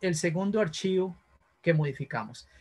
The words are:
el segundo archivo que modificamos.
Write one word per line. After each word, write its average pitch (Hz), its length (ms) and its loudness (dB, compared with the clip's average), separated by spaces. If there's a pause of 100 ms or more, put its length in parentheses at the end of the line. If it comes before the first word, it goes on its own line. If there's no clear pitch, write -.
el 180 140 2
segundo 190 440 0
archivo 185 560 0 (460)
que 170 120 4
modificamos. 131 720 -2 (160)